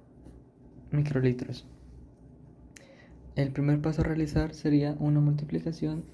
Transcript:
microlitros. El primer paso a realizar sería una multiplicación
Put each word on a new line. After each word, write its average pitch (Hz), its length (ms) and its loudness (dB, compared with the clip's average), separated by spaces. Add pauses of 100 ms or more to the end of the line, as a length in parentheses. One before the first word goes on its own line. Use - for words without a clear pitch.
(920)
microlitros. 131 720 0 (1700)
El 139 160 0
primer 143 300 2
paso 156 220 0
a - 20 2
realizar 156 500 0
sería 147 460 2
una 147 200 4
multiplicación 156 920 0